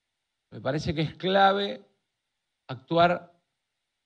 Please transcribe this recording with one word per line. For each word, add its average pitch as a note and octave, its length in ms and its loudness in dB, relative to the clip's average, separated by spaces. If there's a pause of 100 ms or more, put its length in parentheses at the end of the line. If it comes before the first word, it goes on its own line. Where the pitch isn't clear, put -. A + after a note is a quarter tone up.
(500)
Me A2+ 100 -16
parece D3+ 340 -4
que D3+ 60 -4
es D3+ 140 -4
clave G3 720 0 (800)
actuar E3+ 640 0 (720)